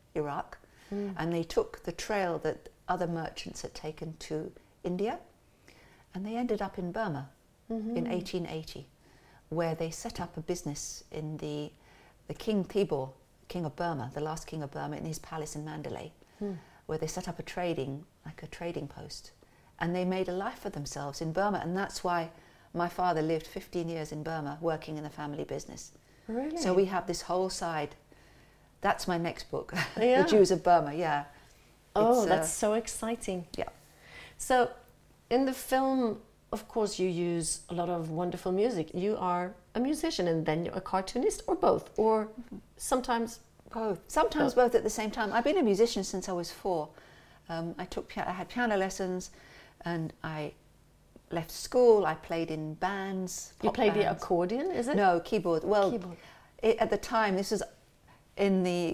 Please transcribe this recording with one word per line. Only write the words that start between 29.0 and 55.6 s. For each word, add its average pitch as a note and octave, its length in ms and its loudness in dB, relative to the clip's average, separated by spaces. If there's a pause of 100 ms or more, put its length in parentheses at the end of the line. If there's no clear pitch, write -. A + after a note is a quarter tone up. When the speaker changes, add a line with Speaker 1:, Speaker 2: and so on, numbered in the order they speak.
Speaker 1:
my F3 100 2
next - 320 -4
book, - 240 -6 (120)
<laughs> - 140 -10
Speaker 2:
Yeah. B3 220 8
Speaker 1:
The E4 80 4
Jews G3 220 10
of E3+ 100 4
Burma, D#3+ 320 6
yeah. D3+ 300 0 (720)
Speaker 2:
Oh, A#3 240 8
Speaker 1:
It's, G3+ 100 6
Speaker 2:
that's E3 200 4
Speaker 1:
uh, - 180 2
Speaker 2:
so G#3+ 60 4
exciting. A3+ 760 -2 (100)
Speaker 1:
Yeah. - 120 -4 (680)
Speaker 2:
So, B3 320 4 (600)
in C4 140 6
the C4 80 2
film, C4 640 2 (320)
of G#3+ 160 -6
course, G#3 320 0
you F#3 100 2
use E3+ 600 0
a F3 40 -8
lot F3 160 0
of E3 220 -2
wonderful F3+ 400 -2
music. F#3+ 420 2
You G3+ 240 0
are F3+ 360 0 (200)
a A3 60 -2
musician C#4+ 480 0
and E3 180 2
then E3 200 2
you're - 120 -6
a F#3 40 -4
cartoonist, G#3+ 680 0
or F#4+ 80 0
both, A#3+ 420 4
or A3 280 4
Speaker 1:
Mm-hmm. A3 320 -14 (200)
Speaker 2:
sometimes A#3+ 640 0 (340)
Speaker 1:
Both. A3 340 -2
Sometimes D4 460 2
Speaker 2:
both. A#3+ 180 6
Speaker 1:
both A#3 40 8
at - 80 4
the G#3+ 60 0
same G#3+ 220 -2
time. G#3+ 220 -2
I've A#3 100 4
been D4+ 140 4
a E4 60 6
musician G#3 400 6
since F#3 260 -6
I - 20 -2
was F3 200 -4
four. E3 360 -2 (640)
Um, E3+ 280 -6
I F3+ 80 -6
took - 220 -8
pia-, - 200 -6
I - 40 -2
had F3+ 160 -6
piano A#3 300 0
lessons, F#3+ 540 -2 (520)
and E3 300 -2 (100)
I D#3 300 -6 (760)
left E3 200 -4
school. A3+ 540 6
I D#3 100 2
played E3 360 -4
in D#3 240 -4
bands, F#3+ 840 -4
Speaker 2:
You G#3+ 80 2
Speaker 1:
pop - 60 0
Speaker 2:
play A3+ 140 4
the G#3 140 4
Speaker 1:
bands. - 200 0
Speaker 2:
accordion, G#3+ 480 2
is A#3+ 160 -2
it? D4 80 2
Speaker 1:
No, F#3 240 6
keyboard. E3+ 440 2